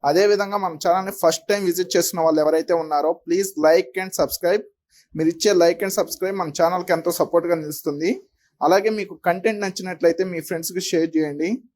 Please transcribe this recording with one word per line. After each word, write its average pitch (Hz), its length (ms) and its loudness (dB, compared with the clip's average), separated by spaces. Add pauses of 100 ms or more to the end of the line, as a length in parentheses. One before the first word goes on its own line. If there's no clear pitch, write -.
అదేవిధంగా 202 540 2
మన 170 200 -4
ఛానల్ని 190 360 0
ఫస్ట్ - 300 2
టైమ్ 202 200 0
విజిట్ 175 240 -2
చేస్తున్న 170 320 0
వాళ్ళు 156 180 4
ఎవరైతే 160 380 2
ఉన్నారో 156 300 -2 (140)
please 185 240 0 (160)
like 170 380 4
and 190 160 -10
subscribe. 175 440 0 (540)
మీరు 160 160 2
ఇచ్చే 202 180 0 (100)
like 170 240 4
and 190 140 -4
subscribe 190 420 -4
మన 156 180 -6
ఛానల్కి 175 380 2
ఎంతో 165 220 -2
సపోర్ట్గా 170 420 0
నిలుస్తుంది. 151 500 -4 (540)
అలాగే 196 240 4 (100)
మీకు 190 140 -8 (140)
కంటెంట్ 202 380 -2
నచ్చినట్లయితే 180 580 0 (100)
మీ 165 60 -6 (100)
ఫ్రెండ్స్కి 175 400 -6
షేర్ 165 280 0
చేయండి. 151 320 -2 (260)